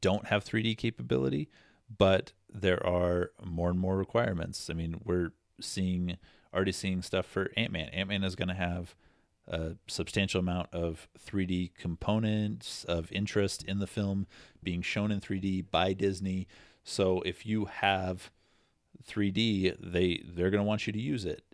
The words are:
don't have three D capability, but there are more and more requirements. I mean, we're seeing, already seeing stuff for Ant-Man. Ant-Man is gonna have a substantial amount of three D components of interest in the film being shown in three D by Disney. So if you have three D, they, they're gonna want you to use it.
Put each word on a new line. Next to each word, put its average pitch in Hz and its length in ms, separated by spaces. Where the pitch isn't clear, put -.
don't 98 260
have 104 180
three 113 180
D 113 100
capability, 131 760
but 95 360
there 95 340
are 90 460
more 87 260
and 90 100
more 92 180
requirements. 95 720
I 80 40
mean, 82 300
we're 87 280
seeing, 90 580
already 95 180
seeing 92 300
stuff 92 240
for - 320
Ant-Man. 92 320
Ant-Man 95 340
is 92 120
gonna 92 200
have 87 400
a 82 280
substantial 95 520
amount 90 320
of 85 360
three 98 280
D 90 320
components 107 1080
of 85 260
interest 101 520
in 98 160
the 98 80
film 98 400
being 87 180
shown 104 300
in 101 80
three 98 200
D 95 220
by 90 320
Disney. 95 540
So 92 380
if - 240
you 107 200
have 92 640
three 101 280
D, 98 480
they, 90 460
they're 87 260
gonna 101 120
want 104 240
you 107 60
to 107 80
use 127 240
it. - 180